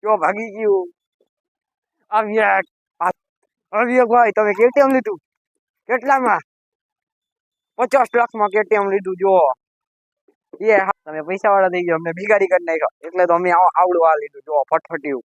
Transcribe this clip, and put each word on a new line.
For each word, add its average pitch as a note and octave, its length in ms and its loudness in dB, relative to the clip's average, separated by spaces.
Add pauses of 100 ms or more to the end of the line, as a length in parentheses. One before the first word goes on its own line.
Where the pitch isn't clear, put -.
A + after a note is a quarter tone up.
જો G#3+ 140 0
ભાગી G3+ 340 -4
ગયું. G3 360 -2 (1200)
આવી G#3+ 280 -2
એક, G3 280 0 (1040)
આવી A#3+ 240 0
એક B3+ 80 4
ભાઈ, A#3 260 2
તમે G#3 220 0
કે G#3+ 160 4
ટી B3+ 120 2
એમ C4+ 120 4
લીધું? A3 260 -2 (680)
કેટલામાં? B3 540 0 (1400)
પચાસ B3+ 360 0
લાખમાં A3+ 340 0
કે G3 140 0
ટી G3+ 120 0
એમ G3+ 160 0
લીધું, F#3+ 240 -4
જો. F#3+ 200 0 (1300)
એ G#3+ 160 0
હા, F#3+ 280 -2
તમે D#3 180 -12
પૈસાવાળા F#3+ 460 0
થઈ F3+ 140 -4
ગયો, E3+ 140 -2
અમને E3 140 -6
ભિખારી G3 360 0
કરી F3 180 0
નાખ્યો. D#3+ 280 -4 (100)
એટલે F3+ 240 -2
તો E3+ 80 2
અમે F3+ 160 0
આવ-, F3 240 2
આવડું F3 340 2
આ D#3+ 60 2
લીધું, D3 320 -10
જો, D3+ 160 -2
ફટફટિયું. D3 680 -6